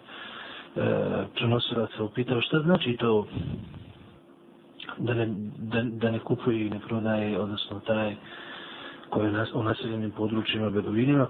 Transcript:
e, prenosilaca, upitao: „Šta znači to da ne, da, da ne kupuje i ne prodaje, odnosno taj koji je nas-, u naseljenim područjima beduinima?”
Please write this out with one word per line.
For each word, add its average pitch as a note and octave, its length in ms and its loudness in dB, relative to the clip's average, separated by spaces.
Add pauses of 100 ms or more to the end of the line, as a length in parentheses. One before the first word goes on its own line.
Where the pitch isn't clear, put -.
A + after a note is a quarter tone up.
(760)
e, G2+ 480 2 (100)
prenosilaca, A#2 720 2
upitao: A#2+ 360 0
„Šta D#3 200 2
znači D3 360 4
to G#2+ 300 4 (1700)
da A#2+ 160 0
ne, A#2 120 2 (320)
da, A2+ 240 0
da A2+ 280 0
ne A2 80 0
kupuje A2+ 480 0
i G#2 40 -2
ne G2+ 100 -4
prodaje, G#2+ 580 0
odnosno G2+ 420 -4
taj G#2+ 360 0 (920)
koji G#2+ 160 2
je G#2 60 2
nas-, G#2+ 220 0
u B2+ 80 0
naseljenim A2 480 0
područjima A2 600 0
beduinima?” A2+ 600 4